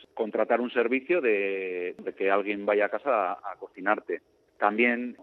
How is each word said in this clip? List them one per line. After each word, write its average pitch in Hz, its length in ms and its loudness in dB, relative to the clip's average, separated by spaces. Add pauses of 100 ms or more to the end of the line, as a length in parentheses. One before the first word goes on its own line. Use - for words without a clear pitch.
(120)
contratar 113 480 0
un 123 100 -2
servicio 131 520 0
de, 95 720 0
de - 180 -10
que 98 160 0
alguien 101 360 0
vaya 104 180 4
a 101 60 2
casa 107 420 0
a, 98 200 -10
a 90 40 -14
cocinarte. 95 640 -4 (380)
También 117 640 0